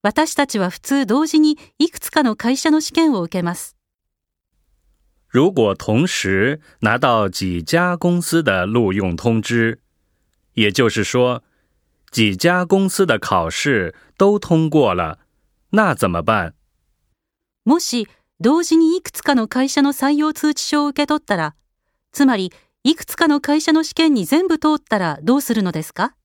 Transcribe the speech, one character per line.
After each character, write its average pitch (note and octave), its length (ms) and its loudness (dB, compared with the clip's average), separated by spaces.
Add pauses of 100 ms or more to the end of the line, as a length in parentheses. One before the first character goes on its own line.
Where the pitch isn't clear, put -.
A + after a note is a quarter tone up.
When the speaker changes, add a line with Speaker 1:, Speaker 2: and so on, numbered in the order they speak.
Speaker 1:
私 D4+ 300 -2
た C#4 140 0
ち A3+ 100 -6
は F3+ 140 -2
普 - 100 -18
通 C#4 240 0
同 C4+ 220 0
時 D#4 120 2
に D4+ 200 2 (180)
い E4 140 0
く - 80 -16
つ - 100 -12
か D4+ 140 2
の A3 120 0
会 B3+ 220 -2
社 D#4+ 140 0
の D#4 100 2
試 - 100 -10
験 D#4+ 220 2
を F#3 80 -2
受 E3+ 160 -6
け F3 60 -2
ま F3 100 -4
す。 - 220 -14 (1500)
Speaker 2:
如 D#3 220 2
果 G#2+ 240 2
同 B2+ 320 0
时 G#2 520 -2 (200)
拿 A2 180 2
到 A2+ 320 2
几 F2+ 320 -6
家 F3 340 -2
公 F3 240 0
司 E3 220 0
的 F#2+ 240 0
录 G#2+ 260 0
用 F#2+ 240 -2
通 A2+ 240 0
知， A2+ 380 -2 (760)
也 G#2 160 2
就 A#2 180 2
是 G#2 160 -2
说， B2 380 -2 (680)
几 G#2+ 260 0
家 F3 300 0
公 F#3+ 240 2
司 F#3+ 160 0
的 A2+ 140 0
考 E2+ 280 -2
试 F#2+ 460 -2 (240)
都 G3+ 220 4
通 D#3+ 320 0
过 B2+ 240 2
了， E2 240 -4 (500)
那 G3 240 0
怎 G#2 160 -2
么 E2+ 140 -2
办？ F#2+ 320 -2 (1080)
Speaker 1:
も D4+ 160 2
し A#3+ 280 -6 (320)
同 D4 240 2
時 D#4+ 140 2
に E4 200 4
い F4+ 60 -8
く - 80 -14
つ - 100 -14
か C#4+ 140 0
の A3 120 0
会 C4 220 -2
社 C#4+ 140 0
の C#4+ 100 0
採 C#4 200 0
用 D4+ 200 0
通 D4+ 220 -2
知 - 60 -8
書 D4 240 -2
を - 20 -2
受 D4 160 -4
け - 20 0
取 D4+ 160 -2
っ - 20 -20
た G3+ 140 -2
ら、 D3+ 160 -6 (580)
つ C#4+ 140 2
ま B3 120 4
り、 F#3 140 -4 (320)
い D#4 120 2
く - 80 -16
つ - 120 -12
か E4 120 2
の D4 120 2
会 D4 220 0
社 D#4+ 100 0
の D#4+ 120 2
試 - 100 -8
験 D#4+ 220 2
に F#3+ 100 0
全 F4 220 2
部 E4 100 0
通 D#4 200 0
っ - 20 -6
た - 180 -4
ら D#3+ 240 -2
ど A3+ 140 2
う C#4+ 60 0
す A#3+ 120 -4
る A3 80 0
の F3+ 100 -2
で D#3 120 -6
す - 100 -14
か？ A3 320 -4